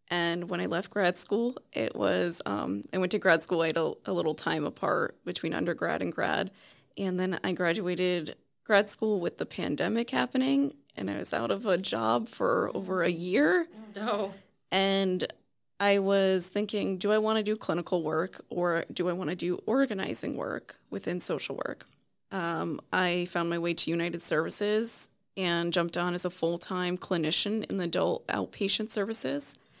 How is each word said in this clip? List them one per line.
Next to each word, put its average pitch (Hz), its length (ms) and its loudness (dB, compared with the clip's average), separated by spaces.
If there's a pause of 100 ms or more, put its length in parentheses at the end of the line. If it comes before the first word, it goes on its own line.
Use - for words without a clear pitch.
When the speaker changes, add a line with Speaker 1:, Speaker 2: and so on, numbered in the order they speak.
Speaker 1:
And 170 420 -2
when 175 100 -2
I 185 60 -2
left 170 240 -2
grad 180 280 2
school, 233 380 0 (160)
it - 220 -2
was, 180 500 2
um, 202 380 -2 (100)
I 185 60 0
went 185 140 0
to 214 60 0
grad 175 260 4
school, 165 180 2
I 160 60 2
had 160 80 0
a, 160 160 0 (140)
a - 60 -2
little 160 220 0
time 160 320 -2
apart - 580 0
between 170 300 -4
undergrad 170 480 -2
and 175 100 -4
grad. - 380 0 (480)
And 185 200 0
then 185 260 0
I 190 80 0
graduated 180 840 0 (280)
grad 214 260 4
school 214 300 0
with 175 180 -4
the - 80 -4
pandemic 220 640 -2
happening, 262 640 2 (220)
and 196 120 -4
I - 100 -4
was - 140 -4
out - 200 0
of 202 120 -4
a 185 140 2
job 220 500 0
for - 460 0
over 185 280 -2
a 170 80 2
year. 269 580 2 (280)
Speaker 2:
No. 208 380 -2 (380)
Speaker 1:
And 190 520 2 (540)
I 202 220 4
was 190 480 4
thinking, 202 500 -2
do 202 140 2
I 214 60 6
wanna 214 260 2
do 214 120 0
clinical 175 460 0
work 160 480 -2
or 175 420 0
do 175 160 0
I 180 40 0
wanna 180 240 -2
do 175 300 -2
organizing 233 720 0
work - 420 -6 (120)
within 180 300 -4
social - 440 -2
work? - 220 -8 (460)
Um, 170 480 -2 (120)
I 180 380 2
found 170 180 0
my 170 100 0
way 170 160 0
to - 160 0
United 170 320 -2
Services 208 840 0 (280)
and 170 360 0
jumped 170 240 0
on 175 180 0
as 175 100 0
a 180 60 0
full-time 180 680 -2
clinician 175 720 0
in 196 80 -2
the 185 60 -2
adult 165 420 0
outpatient 196 640 -2
services. 226 640 -2 (240)